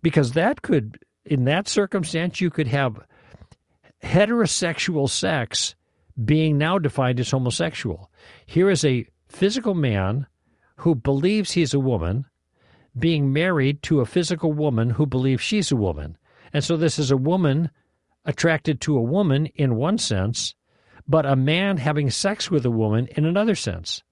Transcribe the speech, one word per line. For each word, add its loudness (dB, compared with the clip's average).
Because 2
that 0
could, -2
in 0
that 0
circumstance, -2
you 2
could -2
have -2
heterosexual 0
sex -4
being 4
now 2
defined 0
as -2
homosexual. -4
Here 2
is 0
a 2
physical -2
man 0
who 0
believes 0
he's 0
a 2
woman -2
being 0
married 0
to 2
a 0
physical -2
woman 0
who 0
believes 0
she's -2
a 2
woman. -2
And 0
so 0
this 0
is 0
a 4
woman 2
attracted 0
to 0
a 4
woman 2
in 0
one 0
sense, -2
but 2
a 2
man 2
having 0
sex -4
with 2
a 2
woman 0
in 2
another 2
sense. -6